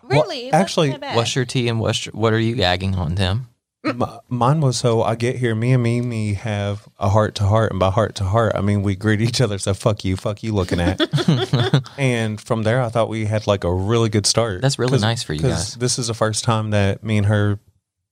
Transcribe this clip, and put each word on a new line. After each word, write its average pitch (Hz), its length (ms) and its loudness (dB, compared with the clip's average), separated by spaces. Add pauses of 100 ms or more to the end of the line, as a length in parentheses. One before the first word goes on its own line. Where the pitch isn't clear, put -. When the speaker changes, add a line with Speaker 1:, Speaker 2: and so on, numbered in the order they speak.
(220)
Speaker 1:
Really? 311 220 -4
It - 20 -12
wasn't 262 80 -2
Speaker 2:
actually, 156 380 2
Speaker 1:
that - 100 -8
bad. 277 160 -8
Speaker 3:
What's 113 180 0
your 135 80 0
tea 120 240 -2
and 113 140 0
what's 107 240 -2
your, - 80 -14
what 110 180 0
are 110 80 2
you 113 160 0
gagging 95 400 0
on, 87 220 -2
Tim? 104 320 0 (340)
Speaker 2:
M-, 123 180 -4 (280)
mine 127 320 2
was, 127 160 2
so 117 260 2
I 113 120 0
get 117 200 -2
here, 120 180 -2
me 117 200 2
and 127 100 4
Mimi 117 520 0
have 101 520 -4 (100)
a 101 120 0
heart 107 260 2
to - 80 -2
heart, 107 280 4
and 95 80 -4
by 92 120 4
heart 104 240 0
to - 80 -6
heart, 104 320 2
I 95 60 0
mean 101 220 0
we 101 120 0
greet 104 240 0
each 120 220 0
other. 104 160 0
So 95 160 -2
fuck 104 320 -2
you, 92 100 0
fuck 104 280 -6
you 110 100 -4
looking 92 260 0
at. 85 220 0
Speaker 3:
<laughs> 135 960 0
Speaker 2:
And 117 420 0
from 113 240 -4
there, 117 180 2
I 120 80 -2
thought 113 200 0
we 110 160 -4
had, 107 220 0
like, 101 180 2
a 87 80 2
really 113 340 2
good 107 180 0
start. 110 360 0
Speaker 3:
That's 135 180 0
really 123 120 0
Speaker 2:
'Cause, 131 100 2
Speaker 3:
nice 113 220 0
for - 100 -6
you 151 80 -4
Speaker 2:
'cause 127 100 2
Speaker 3:
guys. 104 240 -4
Speaker 2:
this 123 240 -2
is 117 80 -4
the 117 60 -4
first 110 320 -2
time 110 240 2
that 101 340 0
me 110 140 0
and 101 100 2
her, 104 320 2 (520)